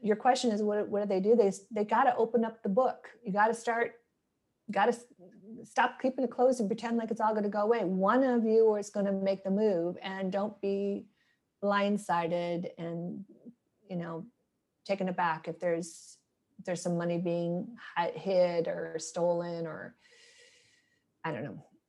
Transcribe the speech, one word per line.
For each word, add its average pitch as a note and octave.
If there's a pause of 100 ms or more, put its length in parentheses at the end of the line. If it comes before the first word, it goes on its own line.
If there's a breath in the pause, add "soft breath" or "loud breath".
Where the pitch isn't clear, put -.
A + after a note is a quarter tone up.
your G#3+
question B3+
is, G#3
what, G#3
what G3+
do G3+
they F#3+
do? G#3+
They, G3 (180)
they G#3
gotta A3+
open A3+
up A3
the G#3+
book. A#3 (160)
You G#3
gotta G#3+
start, A#3 (760)
gotta G3+
s-, - (600)
stop B3+
keeping C4
it B3
closed B3+
and G3+
pretend A#3
like A3+
it's A3+
all A3
gonna G#3
go G#3
away. A3+
One F#3+
of B3
you A3
is G3+
gonna G3+
make G3
the F#3+
move, F#3+
and F#3+
don't G3+
be G3 (560)
blindsided F3 (100)
and, E3+ (680)
you F3+
know, E3+ (600)
taken G3
aback F3
if E3
there's, E3+ (420)
if -
there's F3
some F3
money E3+
being E3+ (200)
hi-, F3
hid F3
or E3
stolen, E3+
or, F#2 (1300 soft breath)
I D#3+
don't A#2
know. C#3+ (240)